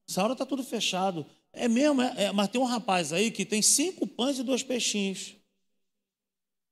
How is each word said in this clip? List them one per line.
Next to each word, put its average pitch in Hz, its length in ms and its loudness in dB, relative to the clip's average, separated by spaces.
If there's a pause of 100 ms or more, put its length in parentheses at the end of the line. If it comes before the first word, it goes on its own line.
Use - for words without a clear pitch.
Essa 185 140 0
hora 240 140 2
tá 269 100 -4
tudo 269 160 -4
fechado." 185 640 -2 (260)
"É - 140 -4
mesmo, 262 340 4
é, 247 260 0
é, 190 60 -2
mas 202 140 2
tem 240 140 -2
um 269 40 4
rapaz 190 480 0
aí 208 200 2
que 190 120 -4
tem 214 160 0
cinco 285 460 2
pães 262 320 -2
e 254 60 -4
dois 247 180 0
peixinhos. 202 720 -2 (1400)